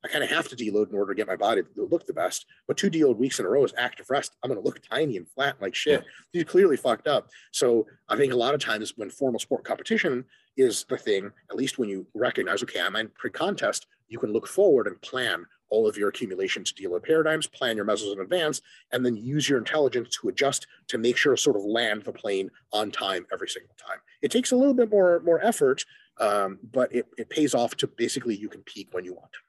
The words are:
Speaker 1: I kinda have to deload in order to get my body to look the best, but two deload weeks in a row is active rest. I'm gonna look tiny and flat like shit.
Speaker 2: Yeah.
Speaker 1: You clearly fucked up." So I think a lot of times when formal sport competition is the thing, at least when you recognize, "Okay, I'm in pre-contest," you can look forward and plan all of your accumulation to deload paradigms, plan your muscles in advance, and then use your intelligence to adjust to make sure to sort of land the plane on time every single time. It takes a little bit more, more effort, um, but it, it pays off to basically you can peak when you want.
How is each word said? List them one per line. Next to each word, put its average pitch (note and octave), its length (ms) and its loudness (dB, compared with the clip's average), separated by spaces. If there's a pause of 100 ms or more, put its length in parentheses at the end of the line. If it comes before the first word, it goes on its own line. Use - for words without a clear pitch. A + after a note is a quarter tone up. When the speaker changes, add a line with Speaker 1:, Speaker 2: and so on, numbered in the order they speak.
Speaker 1:
I - 40 -8
kinda C#3+ 200 -2
have D#3 200 0
to B2+ 80 -14
deload G#2 340 0
in G2+ 40 -10
order G2 180 0
to F#2 40 -4
get G#2+ 100 -2
my F#2+ 100 -2
body G2+ 260 2
to - 220 -6
look E3 220 -2
the - 80 -8
best, - 320 -2 (220)
but B2 80 -2
two G3+ 120 0
deload D#3 280 4
weeks B2+ 240 -2
in G#2+ 60 -2
a - 20 -2
row C3 160 4
is - 120 -2
active - 340 -4
rest. C#3 320 -4
I'm B2 60 -6
gonna A2+ 120 -4
look - 280 -4
tiny C3 280 -2
and E2+ 120 -10
flat - 320 -4
like G2 140 -6
shit. D3 280 2 (300)
Speaker 2:
Yeah. F3 80 -4
Speaker 1:
You D#3+ 40 0
clearly F3+ 320 6
fucked A#2 320 0
up." C3+ 200 0 (220)
So A#2 360 2 (220)
I A2 80 0
think C3 160 2
a B2 40 0
lot B2 180 2
of - 60 -2
times G#2+ 360 -4
when G#2 140 -10
formal B2 300 -2
sport - 240 -4
competition C3 600 -2 (320)
is B2 320 2
the B2 80 -4
thing, G2+ 360 -2 (180)
at G2+ 60 -8
least C3+ 220 -4
when A2+ 100 0
you F#2+ 260 -6
recognize, G#2 480 -2
"Okay, G#2+ 180 -6
I'm G2 140 -2
in A2 140 -4
pre-contest," C#3 800 -4 (200)
you A2+ 140 -14
can G#2+ 120 -2
look A2 140 0
forward D3+ 400 4
and F2+ 160 -8
plan G#2+ 420 -4 (260)
all A2 160 4
of G#2 120 0
your G2+ 100 0
accumulation F#2+ 560 -4
to - 100 -4
deload F2+ 280 -4
paradigms, D#3 440 0
plan A#2 300 -4
your G#2 80 -2
muscles G#2 300 -2
in G2 60 -10
advance, D#3 420 -2 (300)
and B2 120 -2
then A#2+ 120 0
use C3 340 -2
your C#3 80 4
intelligence B2+ 580 0
to - 120 -4
adjust - 380 -2 (200)
to - 100 -6
make A#2 200 2
sure C3+ 180 4
to - 80 -2
sort C3 140 4
of G2 80 -2
land G#2+ 400 -2
the A2 80 -10
plane G2 380 -4 (220)
on G#2 180 0
time F#2+ 420 -4
every F#2 160 -8
single - 260 -12
time. - 240 -14 (240)
It C#3+ 80 0
takes B3 220 0
a B3 40 4
little C#4 160 6
bit B3 180 4
more, F3+ 300 6
more E3 240 4
effort, D3 400 2 (340)
um, G2+ 440 0
but B2 320 -2
it, B2 120 -2 (120)
it A2+ 100 -8
pays D3+ 260 0
off A#2+ 220 0
to - 100 -2
basically A#2 480 -2
you G#2 140 -10
can G2+ 140 -16
peak - 300 -16
when F2+ 120 -6
you F2+ 80 -12
want. - 180 -20 (180)